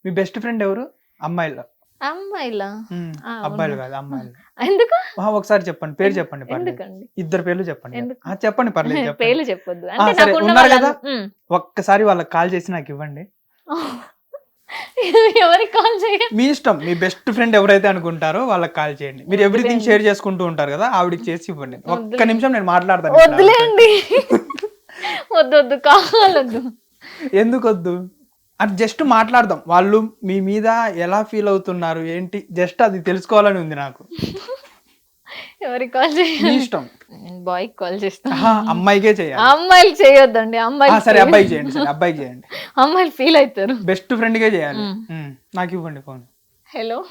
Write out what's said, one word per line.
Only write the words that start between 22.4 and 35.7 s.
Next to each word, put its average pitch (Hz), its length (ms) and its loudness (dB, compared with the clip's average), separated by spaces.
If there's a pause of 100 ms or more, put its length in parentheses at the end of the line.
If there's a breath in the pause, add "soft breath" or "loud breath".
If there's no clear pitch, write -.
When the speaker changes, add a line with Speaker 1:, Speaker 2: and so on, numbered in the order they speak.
Speaker 1:
నేను 208 120 -2
మాట్లాడతాను 180 500 0
ఇప్పుడు 320 160 10
Speaker 2:
వద్దులేండి. 427 720 6 (120)
Speaker 1:
ఆవిడతో. 392 540 -2 (640 loud breath)
Speaker 2:
<laughs> 330 60 4
వద్దు, 285 180 4
వద్దు, 277 180 4
కావాలొద్దు. 294 880 4 (720 loud breath)
Speaker 1:
ఎందుకు 233 340 2
వద్దు? 180 400 -4 (520)
అది 208 240 -2
just 220 200 -4
మాట్లాడదాం. 220 600 2
వాళ్ళు 202 460 2 (120)
మీ 190 160 -2
మీద 208 260 -2 (280)
ఎలా 180 280 -2
ఫీల్ 214 260 -4
అవుతున్నారు 180 520 -4
ఏంటి, 175 520 -10
just 180 320 -2
అది 190 180 -2
తెలుసుకోవాలని 196 560 0
ఉంది 160 160 -8
నాకు. 139 300 -12 (1600 loud breath)
Speaker 2:
ఎవరికి 247 300 -8